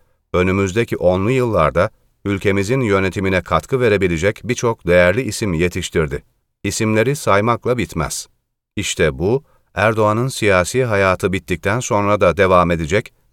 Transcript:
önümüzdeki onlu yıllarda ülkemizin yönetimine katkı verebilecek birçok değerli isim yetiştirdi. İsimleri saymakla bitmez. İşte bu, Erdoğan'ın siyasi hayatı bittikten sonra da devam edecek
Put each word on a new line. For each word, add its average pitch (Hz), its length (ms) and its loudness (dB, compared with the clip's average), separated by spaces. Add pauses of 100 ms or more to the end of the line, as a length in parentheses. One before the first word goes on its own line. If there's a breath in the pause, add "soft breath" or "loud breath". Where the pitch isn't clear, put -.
(340)
önümüzdeki 95 640 0
onlu 92 340 2
yıllarda 101 580 2 (360)
ülkemizin 98 560 0
yönetimine 95 600 0
katkı 90 380 -2
verebilecek 98 640 0
birçok 117 440 -4
değerli 90 340 4
isim 107 320 -4
yetiştirdi. 82 720 -2 (400)
İsimleri 110 520 0
saymakla 113 640 0
bitmez. 82 500 -6 (480)
İşte 80 440 -2
bu, 110 240 0 (300)
Erdoğan'ın 107 540 0
siyasi 101 580 0
hayatı 98 480 0
bittikten 95 460 -4
sonra 104 420 0
da 85 160 2
devam 90 340 4
edecek 82 420 -2 (200)